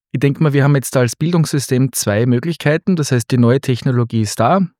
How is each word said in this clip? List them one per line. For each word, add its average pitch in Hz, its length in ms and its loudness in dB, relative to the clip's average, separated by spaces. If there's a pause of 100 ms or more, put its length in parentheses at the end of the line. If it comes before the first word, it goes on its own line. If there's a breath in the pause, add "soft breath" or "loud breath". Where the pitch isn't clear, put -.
(120)
Ich 117 80 -6
denk 139 220 0
mal, 151 120 2
wir 139 100 2
haben 143 120 4
jetzt 135 200 -4
da 139 40 4
als 123 160 0
Bildungssystem 147 800 0
zwei 110 340 0
Möglichkeiten. 156 680 0
Das 151 160 -2
heißt, 120 200 -2
die 131 80 2
neue 123 220 4
Technologie 120 600 -2
ist - 180 -4
da, 151 220 2 (180)